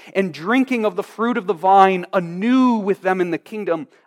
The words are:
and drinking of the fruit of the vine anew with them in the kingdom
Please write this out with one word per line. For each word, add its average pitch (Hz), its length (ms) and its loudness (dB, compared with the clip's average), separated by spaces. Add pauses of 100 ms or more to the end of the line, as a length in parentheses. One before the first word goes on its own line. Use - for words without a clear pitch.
(140)
and 190 180 -2
drinking 233 520 0
of 196 100 -2
the 196 80 -4
fruit 240 360 -4
of 185 80 -6
the 196 80 0
vine 190 580 4
anew 226 640 0
with 196 240 -2
them 185 220 0
in 175 80 -4
the 160 80 -2
kingdom 180 500 -6 (180)